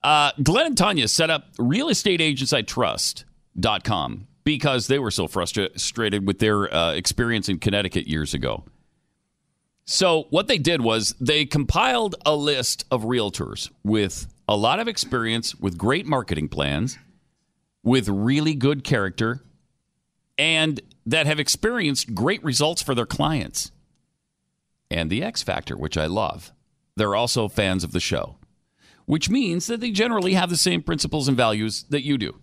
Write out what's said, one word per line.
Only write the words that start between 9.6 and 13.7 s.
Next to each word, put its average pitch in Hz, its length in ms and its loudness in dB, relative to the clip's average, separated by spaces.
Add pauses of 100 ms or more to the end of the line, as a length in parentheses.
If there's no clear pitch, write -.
So 165 460 2
what 190 160 2
they 233 100 2
did 160 240 2
was 113 380 2
they 147 260 2
compiled 202 680 0 (100)
a 151 100 4
list 143 540 -2
of 117 140 0
realtors 104 680 -4 (140)